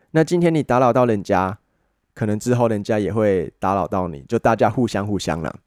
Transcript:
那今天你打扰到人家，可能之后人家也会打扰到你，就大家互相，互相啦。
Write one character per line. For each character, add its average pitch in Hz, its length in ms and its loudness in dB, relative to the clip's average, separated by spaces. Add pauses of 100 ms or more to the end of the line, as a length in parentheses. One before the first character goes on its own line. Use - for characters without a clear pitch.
(120)
那 160 120 4
今 175 160 0
天 165 140 2
你 147 80 2
打 123 160 0
扰 123 140 4
到 127 120 4
人 107 180 0
家， 95 360 -2 (560)
可 113 100 -4
能 107 140 -2
之 120 160 0
后 120 140 2
人 104 140 -2
家 110 160 -2
也 95 140 -2
会 101 460 0
打 98 160 0
扰 92 120 -2
到 92 220 -4
你， 71 180 -12
就 113 120 -2
大 113 180 2
家 104 140 2
互 117 180 0
相， 101 180 -4
互 101 120 -2
相 82 240 -4
啦。 - 120 -6 (120)